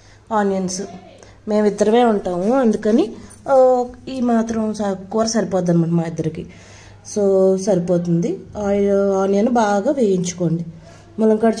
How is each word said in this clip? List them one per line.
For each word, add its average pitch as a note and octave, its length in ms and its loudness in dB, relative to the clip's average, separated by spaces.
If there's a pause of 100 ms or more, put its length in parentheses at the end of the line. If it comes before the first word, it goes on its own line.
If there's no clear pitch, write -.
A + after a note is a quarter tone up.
(340)
ఆనియన్స్, G3 480 -2 (640)
మేమిద్దరమే G#3+ 560 2
ఉంటాము, G3 500 0
అందుకని, A3+ 600 2 (360)
ఆ, B3+ 360 4 (240)
ఈ C4 120 -6
మాత్రం A3+ 520 0
స-, G3+ 240 -4 (140)
కూర A3 140 0
సరిపోద్ది F#3 460 0
అనమాట E3+ 180 2
మా E3+ 140 0
ఇద్దరికి. D#3+ 440 -8 (720)
So, F#3+ 400 4
సరిపోతుంది. F3 840 0 (260)
ఆయిల్, G3+ 260 0
ఆనియన్ G3 580 0
బాగా G#3+ 420 0
వేయించుకోండి. F3 720 -2 (540)
ములంకాడ A3 420 2